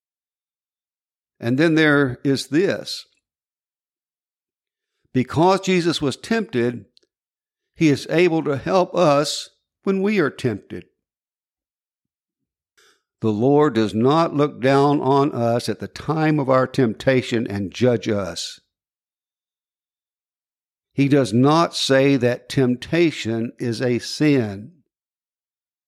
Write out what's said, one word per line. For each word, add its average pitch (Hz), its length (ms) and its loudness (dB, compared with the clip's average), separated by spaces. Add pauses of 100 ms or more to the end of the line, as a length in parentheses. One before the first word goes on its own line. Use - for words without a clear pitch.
(1400)
And 127 180 -2
then 160 180 4
there 143 480 2
is 135 240 -2
this. - 580 -2 (2000)
Because 165 480 2
Jesus 175 420 0
was 135 140 -2
tempted, 123 720 -4 (880)
he 160 140 2
is 135 220 0
able 165 340 2
to 143 120 -2
help 185 380 -2
us 151 560 0 (320)
when 190 200 -2
we 208 160 0
are 143 120 2
tempted. 101 540 -8 (2250)
The 110 120 0
Lord 139 420 2
does 107 200 0
not 151 400 0
look 143 260 -2
down 139 400 2
on 139 320 0
us 117 360 -2
at 107 100 -6
the 101 100 -10
time 156 500 -2
of 131 120 -2
our 131 160 2
temptation 123 800 0
and 101 260 -6
judge 120 360 0
us. 95 520 -6 (2250)
He 139 140 0
does 127 240 2
not 151 420 4
say 135 420 2
that 123 320 -2
temptation 123 1080 -2
is 120 240 -6
a 123 160 0
sin. 120 720 -2 (1160)